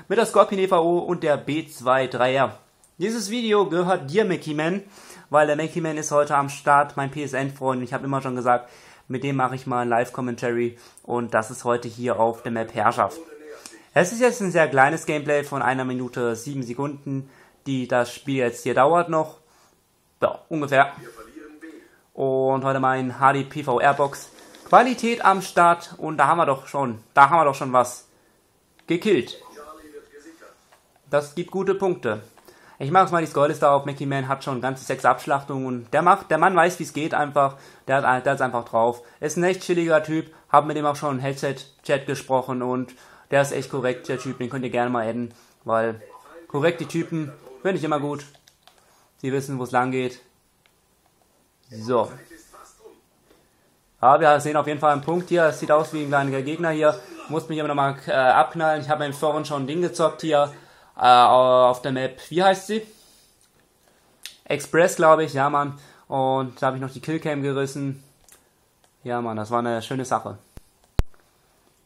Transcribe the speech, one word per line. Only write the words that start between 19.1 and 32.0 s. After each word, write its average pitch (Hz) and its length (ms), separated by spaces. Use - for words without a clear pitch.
Ja, - 180
ungefähr. 139 420
Und 131 520
heute 135 160
mein 131 380
H 135 140
D 139 120
P 143 180
V 127 180
R 143 140
Box. 139 340
Qualität 233 560
am 190 160
Start 170 560
und 156 220
da 143 80
haben 156 100
wir 170 80
doch 139 220
schon, 123 360
da 139 160
haben 170 80
wir 160 80
doch 139 80
schon 135 180
was 123 360
gekillt. 175 520
Das 143 260
gibt 175 160
gute 190 240
Punkte. 175 460